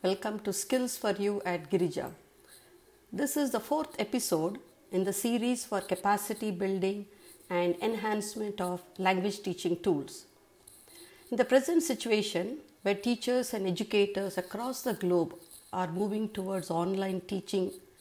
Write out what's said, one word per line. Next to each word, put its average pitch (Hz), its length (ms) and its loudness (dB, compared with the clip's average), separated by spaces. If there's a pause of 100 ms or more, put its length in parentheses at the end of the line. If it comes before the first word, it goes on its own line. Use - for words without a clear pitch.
welcome 208 340 0
to 208 140 -4
Skills 254 440 0
for 208 140 -2
You 202 340 0
at 175 240 -2
Girija. 175 440 0 (1000)
This 269 240 0
is 285 140 2
the 240 80 0
fourth 302 400 -2
episode 196 640 0 (320)
in 185 100 2
the 190 100 0
series 240 520 0
for 196 160 -2
capacity 202 720 0
building 196 540 0 (440)
and 175 320 2
enhancement 214 800 -2
of 180 200 -2 (160)
language 190 460 2
teaching 175 400 0
tools. 147 440 0 (1040)
In 220 60 0
the 247 60 4
present 311 380 6
situation, 220 760 0 (240)
where 196 120 2
teachers 240 580 0
and 196 140 -2
educators 196 720 2
across 240 440 -4
the 226 120 0
globe 175 400 2 (380)
are 180 180 -2
moving 208 380 0
towards 190 420 -4
online 185 520 0
teaching, 190 500 -2 (280)